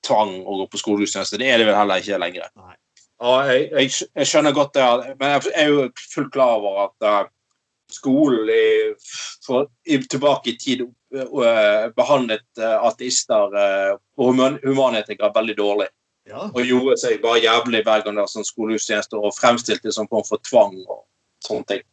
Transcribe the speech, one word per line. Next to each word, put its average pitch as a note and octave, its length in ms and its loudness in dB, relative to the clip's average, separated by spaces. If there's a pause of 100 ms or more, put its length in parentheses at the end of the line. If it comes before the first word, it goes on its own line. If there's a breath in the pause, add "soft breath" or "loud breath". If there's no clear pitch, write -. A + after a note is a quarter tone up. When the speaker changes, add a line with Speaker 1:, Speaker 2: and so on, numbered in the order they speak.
Speaker 1:
tvang G#2+ 320 2
å F#2+ 220 -8
gå F#2+ 100 -8
på G#2+ 140 -8
skolegudstjeneste. G#2 580 -2
Det C3+ 80 2
er A#2 80 4
det A2 80 4
vel G#2 140 2
heller F#2+ 180 0
ikke F#2+ 240 -6
lenger. F2 320 -10
Speaker 2:
Nei. F#2 180 -20 (540)
Speaker 1:
Og C3 240 2
jeg, C3 240 2
jeg C3+ 240 2
skj-, - 100 -10 (140)
jeg - 80 -2
skjønner D3+ 240 4
godt C#3+ 240 0
det, B2+ 100 4 (300)
men C#3+ 160 0
jeg C#3 180 -2
er D3+ 220 2
jo C3 120 0 (280)
fullt C3+ 180 -6
klar B2 240 4
over G2+ 300 -2
at, - 240 -4
eh, G2+ 100 2 (720)
skolen C3 560 2
er A2 440 2 (500 loud breath)
for, C3+ 240 -2 (180)
i, D3 140 0 (100)
tilbake C3+ 400 0
i A#2 80 -8
tid, B2+ 220 -4 (340)
eh, A2+ 680 2 (100)
behandlet, B2 480 0 (160)
eh, A2+ 300 0
ateister, A2+ 720 -2
eh, G2 320 0 (260)
og B2+ 140 4
human-, C3 320 2
humanetikere A#2 720 0
veldig A2 220 0
dårlig. G2+ 300 0 (380)
Speaker 2:
Ja. B2+ 220 -12
Speaker 1:
Og B2 160 -4
gjorde B2+ 340 2
seg A2+ 240 -2
bare A#2 220 2
jævlig A2+ 400 2
hver A2 180 2
gang G#2 140 -6
det G2+ 80 0
var G2 80 -6
sånn G#2+ 160 -8
skolegudstjeneste, G#2+ 720 -4
og G#2 160 -2
fremstilte A#2+ 540 0
det - 40 -4
som G#2+ 160 -6
form G#2+ 160 -2
for - 220 -6
tvang G#2 260 4 (140)
og - 160 -12 (400)
sånne G#2+ 260 -6
ting. - 220 -6